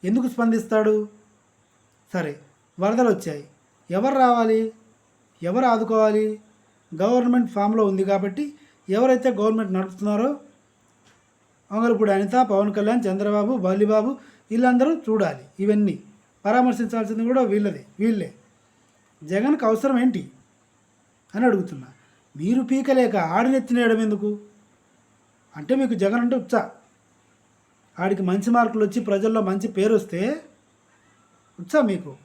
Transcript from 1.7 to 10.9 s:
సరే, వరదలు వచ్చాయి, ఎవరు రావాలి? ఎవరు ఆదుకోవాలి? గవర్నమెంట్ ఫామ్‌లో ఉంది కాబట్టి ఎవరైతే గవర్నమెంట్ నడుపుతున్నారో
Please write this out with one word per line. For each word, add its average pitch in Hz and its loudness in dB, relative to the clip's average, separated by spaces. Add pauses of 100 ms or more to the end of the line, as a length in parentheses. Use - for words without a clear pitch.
సరే, 156 -6 (400)
వరదలు 226 2
వచ్చాయి, 151 -4 (420)
ఎవరు 233 0
రావాలి? 226 2 (720)
ఎవరు 196 -2
ఆదుకోవాలి? 214 2 (640)
గవర్నమెంట్ 240 2
ఫామ్‌లో 214 0
ఉంది 190 0
కాబట్టి 196 -2 (340)
ఎవరైతే 254 2
గవర్నమెంట్ 214 -2
నడుపుతున్నారో 208 -4 (1300)